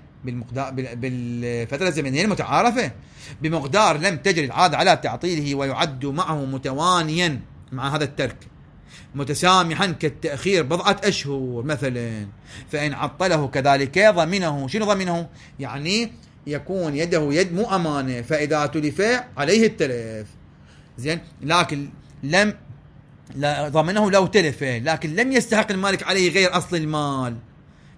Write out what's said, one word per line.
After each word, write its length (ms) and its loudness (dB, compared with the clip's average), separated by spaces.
بالمقدار، 460 -8
بال-، 240 -8
بالفترة 920 -4
الزمنية 340 0
المتعارفة 680 2
بمقدار 560 2
لم 200 0
تجري 280 0
العادة 320 4
على 200 6
تعطيله، 580 -4
ويعد 500 -2
معه 400 -2
متوانيا 960 0
مع 240 -4
هذا 80 0
الترك، 340 -4
متسامحا 720 2
كالتأخير 800 -2
بضعة 400 0
أشهر 600 -2
مثلا، 640 -4
فإن 220 -2
عطله 540 0
كذلك 520 2
ضمنه. 520 0
شنو 180 -2
ضمنه؟ 420 0
يعني 520 -2
يكون 480 -4
يده 380 0
يد 200 2
مو 220 0
أمانة، 460 -2
فإذا 440 0
تلف 360 -2
عليه 300 4
التلف. 600 -4
زين، 220 -4
لكن 480 0
لم، 300 2
لا، 340 -2
ضمنه 420 4
لو 140 6
تلف، 380 2
لكن 520 -2
لم 160 2
يستحق 400 2
المالك 320 0
عليه 280 2
غير 260 4
أصل 180 -2
المال. 600 -2